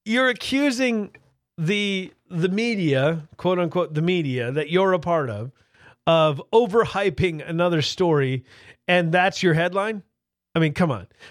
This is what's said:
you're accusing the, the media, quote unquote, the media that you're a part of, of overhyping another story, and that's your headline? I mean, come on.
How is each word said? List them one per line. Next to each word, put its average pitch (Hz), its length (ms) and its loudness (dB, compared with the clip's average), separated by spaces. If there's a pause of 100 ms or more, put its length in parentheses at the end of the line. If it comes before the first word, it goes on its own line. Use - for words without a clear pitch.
you're 254 240 0
accusing 247 880 -2 (420)
the, 190 540 -2 (180)
the 180 200 -2
media, 165 880 0
quote 180 220 0
unquote, 170 340 -2
the 151 80 -2
media 139 500 -2
that 147 180 -4
you're 185 220 2
a 180 80 2
part 156 300 -2
of, 110 240 -8 (520)
of 139 360 4 (100)
overhyping 196 960 0
another 170 340 0
story, 139 640 0 (460)
and 180 240 2
that's 180 280 0
your 175 120 4
headline? 190 500 -2 (500)
I 165 60 0
mean, 156 140 2
come 170 180 0
on. 98 160 -8 (240)